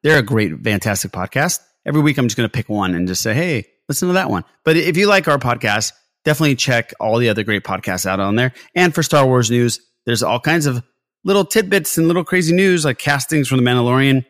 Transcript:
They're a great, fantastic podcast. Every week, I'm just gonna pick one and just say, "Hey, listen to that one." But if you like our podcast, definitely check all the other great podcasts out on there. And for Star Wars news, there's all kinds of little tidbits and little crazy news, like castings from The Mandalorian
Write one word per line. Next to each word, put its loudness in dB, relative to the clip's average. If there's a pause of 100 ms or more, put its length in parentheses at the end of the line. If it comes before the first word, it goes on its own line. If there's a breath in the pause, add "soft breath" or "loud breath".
They're 4
a 2
great, -2 (100)
fantastic -2
podcast. -4 (260)
Every 0
week, 2
I'm 0
just -4
gonna -2
pick -6
one -2
and -2
just -4
say, -2
"Hey, -2 (220)
listen -4
to 0
that 0
one." -4 (200 soft breath)
But 4
if 0
you 2
like 2
our 2
podcast, -2 (320)
definitely 2
check -2
all 0
the 2
other 0
great -2
podcasts -6
out -2
on 0
there. 0 (240 loud breath)
And 2
for 0
Star 2
Wars 2
news, 0 (260)
there's 0
all 0
kinds 0
of -2 (420)
little 2
tidbits 0
and 2
little 0
crazy 0
news, 2
like -2
castings -2
from 2
The 2
Mandalorian 2